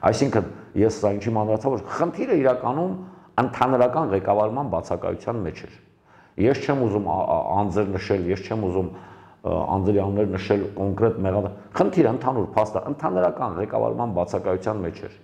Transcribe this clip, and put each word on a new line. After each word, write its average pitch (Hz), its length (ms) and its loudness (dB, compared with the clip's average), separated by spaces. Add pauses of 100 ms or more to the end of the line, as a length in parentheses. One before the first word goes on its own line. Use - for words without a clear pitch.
Այսինքն, 110 420 2 (320)
ես 107 220 4
սա 104 140 2
ինչի 104 200 -4
մանրացա, 110 400 0
որ 98 80 -6 (120)
խնդիրը 190 440 0
իրականում 131 560 0 (400)
ընդհանրական 127 800 2
ղեկավարման 107 560 0
բացակայության 90 720 -4
մեջ 78 220 -8
էր։ - 100 -18 (720)
Ես 139 180 2
չեմ 139 220 0
ուզում 101 260 0
ա-, 90 140 0
ա-, 80 180 2 (160)
անձեր 101 320 0
նշել, 95 400 0
ես 95 140 -2
չեմ 110 240 -2
ուզում, 90 200 0 (540)
ը, 85 120 0 (200)
անձերի 98 300 2
անուններ 101 260 0
նշել, 95 320 0 (120)
կոնկրետ 95 500 0
մեղադա-, 95 260 0 (240)
խնդիրը 170 400 4
ընդհանուր 123 400 0
փաստը, 107 360 2
ընդհանրական 92 680 0
ղեկավարման 113 560 -2
բացակայության 92 680 -2
մեջ 82 180 -8
էր։ - 200 -16